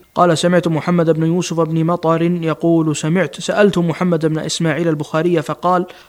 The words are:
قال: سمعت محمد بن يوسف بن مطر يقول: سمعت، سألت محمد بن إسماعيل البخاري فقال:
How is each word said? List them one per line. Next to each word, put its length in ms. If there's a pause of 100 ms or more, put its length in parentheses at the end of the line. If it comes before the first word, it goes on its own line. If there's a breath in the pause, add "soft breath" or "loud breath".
(160)
قال: 220
سمعت 300
محمد 420
بن 140
يوسف 360
بن 260
مطر 360
يقول: 720
سمعت، 460
سألت 360
محمد 480
بن 140
إسماعيل 480
البخاري 540
فقال: 440 (240 loud breath)